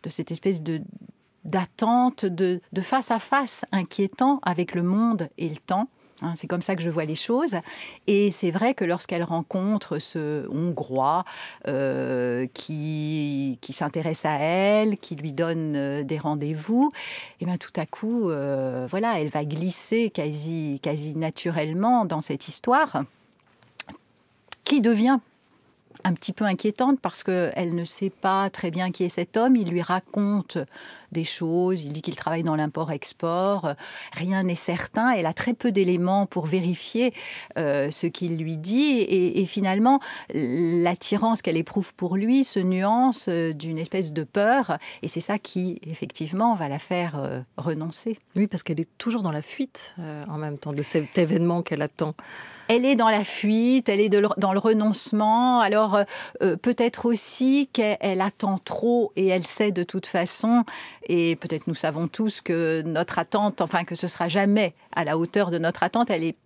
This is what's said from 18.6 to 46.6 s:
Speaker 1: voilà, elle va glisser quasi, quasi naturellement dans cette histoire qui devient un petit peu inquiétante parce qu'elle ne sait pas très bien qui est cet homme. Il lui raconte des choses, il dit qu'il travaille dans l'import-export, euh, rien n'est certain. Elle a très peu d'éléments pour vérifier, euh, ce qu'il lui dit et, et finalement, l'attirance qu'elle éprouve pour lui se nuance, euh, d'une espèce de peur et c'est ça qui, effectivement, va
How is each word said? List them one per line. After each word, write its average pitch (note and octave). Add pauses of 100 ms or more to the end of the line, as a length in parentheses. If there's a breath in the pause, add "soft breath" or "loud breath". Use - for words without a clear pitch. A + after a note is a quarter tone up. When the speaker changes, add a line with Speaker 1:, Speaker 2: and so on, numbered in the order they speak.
Speaker 1:
voilà, G3+
elle D3+
va D3
glisser F3+
quasi, D3+
quasi D3+
naturellement E3+
dans D#3
cette -
histoire A#3+ (1600)
qui D4
devient A#3 (840)
un F#3
petit -
peu G#3+
inquiétante G#3
parce -
qu'elle F3+
ne E3+
sait F#3
pas G3
très -
bien F3+
qui F3+
est F3
cet F3
homme. B3+
Il G3
lui F3
raconte F#3+ (520 loud breath)
des E3
choses, E3+
il D3
dit D#3
qu'il E3+
travaille E3
dans D#3+
l'import-export, D#3+
euh, C#3+ (380 loud breath)
rien F#3+
n'est F3+
certain. G3
Elle F#3
a D#3+
très -
peu A#3
d'éléments F#3
pour E3
vérifier, F#3 (440 loud breath)
euh, C#3+
ce -
qu'il E3+
lui D#3+
dit A#3+
et, F#3
et F#3
finalement, G#3 (340 loud breath)
l'attirance F3
qu'elle E3
éprouve -
pour F3+
lui B3
se -
nuance, G3+
euh, E3
d'une D#3+
espèce E3
de D#3
peur G#3 (240 loud breath)
et -
c'est E3+
ça G#3
qui, F3+
effectivement, E3
va E3